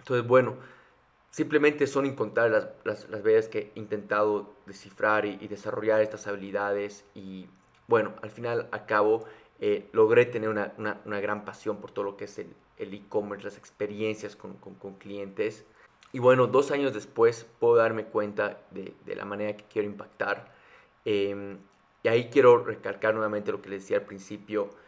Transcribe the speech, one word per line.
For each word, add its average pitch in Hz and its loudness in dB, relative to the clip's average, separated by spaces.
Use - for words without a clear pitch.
Entonces, 123 -2
bueno, 120 6
simplemente 147 2
son 139 0
incontables 117 0
las, 107 2
las, 104 -6
las 104 -10
veces 110 4
que - -8
he - -16
intentado 104 -2
descifrar 107 -2
y, 101 -6
y 104 -14
desarrollar 107 0
estas 107 -6
habilidades 101 -6
y, 95 -16
bueno, 107 2
al 107 -14
final, 117 -6
al 107 -10
cabo, 107 2
eh, 104 -2
logré 113 6
tener 110 -4
una, 104 -4
una, 107 -6
una 104 -6
gran 104 -6
pasión 101 -8
por 101 -16
todo - -6
lo 101 -8
que 101 -12
es - -18
el, - -14
el 98 -12
e-commerce, 101 -6
las 101 -12
experiencias 104 -8
con, 98 -16
con, 95 -20
con 98 -16
clientes. 101 -8
Y 131 -8
bueno, 127 6
dos 135 4
años 143 -2
después 117 2
puedo 120 4
darme 113 4
cuenta 104 -4
de, 95 -14
de 95 -10
la 98 -10
manera 104 -6
que - -20
quiero 107 -4
impactar. 101 -8
Em, 101 -4
y 113 2
ahí 117 2
quiero 123 8
recalcar 107 -4
nuevamente 104 -4
lo 98 -6
que 101 -18
les 98 -8
decía 104 0
al 101 -10
principio. 101 -8